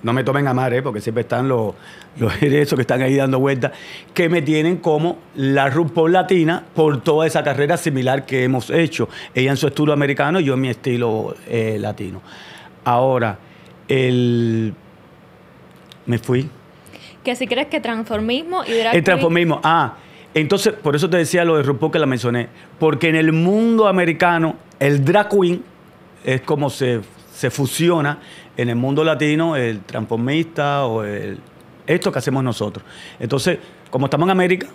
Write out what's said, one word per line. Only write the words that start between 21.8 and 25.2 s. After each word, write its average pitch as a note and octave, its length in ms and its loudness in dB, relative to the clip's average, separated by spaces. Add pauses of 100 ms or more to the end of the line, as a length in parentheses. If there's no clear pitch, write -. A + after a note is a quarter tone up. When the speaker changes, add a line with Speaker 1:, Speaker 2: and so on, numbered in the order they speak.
Speaker 1:
que E3 40 0
la D3+ 80 2
mencioné, A#2+ 440 -2 (280)
porque D#3 320 2
en D#3+ 60 2
el D#3+ 160 4
mundo G#3+ 560 4
americano, E3+ 680 2 (220)
el C#3+ 240 2
drag G3+ 260 4